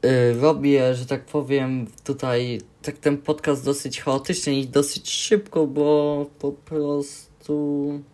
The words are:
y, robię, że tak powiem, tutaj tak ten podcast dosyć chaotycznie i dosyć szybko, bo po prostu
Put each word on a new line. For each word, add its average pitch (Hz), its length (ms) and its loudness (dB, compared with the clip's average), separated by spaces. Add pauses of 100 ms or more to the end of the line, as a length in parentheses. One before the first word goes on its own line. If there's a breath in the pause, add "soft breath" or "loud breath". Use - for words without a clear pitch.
y, 123 360 4
robię, 139 540 4
że 123 100 -6
tak 135 200 -6
powiem, 131 600 -2 (160)
tutaj 123 580 -2 (200)
tak - 160 -8
ten 143 200 0
podcast 143 480 -2
dosyć 139 360 -4
chaotycznie 139 580 -2
i 131 80 -4
dosyć 139 420 0
szybko, 202 580 0
bo 147 580 2 (140)
po 143 120 -4
prostu 147 1500 -4 (120)